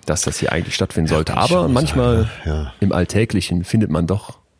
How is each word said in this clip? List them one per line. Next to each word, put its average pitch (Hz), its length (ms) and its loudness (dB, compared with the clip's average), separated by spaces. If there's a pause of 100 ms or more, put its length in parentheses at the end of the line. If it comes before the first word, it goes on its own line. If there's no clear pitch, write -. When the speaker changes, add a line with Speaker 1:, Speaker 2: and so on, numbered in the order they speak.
Speaker 1:
dass - 160 -2
das - 180 -4
hier - 140 -2
eigentlich 85 200 -4
stattfinden 85 360 -2
Speaker 2:
Ja, 78 80 2
Speaker 1:
sollte. 78 160 0
Speaker 2:
kann - 100 2
ich 135 80 2
Speaker 1:
Aber 180 120 2
Speaker 2:
schon 147 100 2
Speaker 1:
manchmal 123 420 2
Speaker 2:
sagen, 113 140 2 (160)
ja. 76 340 -2
Speaker 1:
im 98 140 2
Alltäglichen 90 720 0
findet 110 240 2
man 82 180 0
doch, - 300 -4 (220)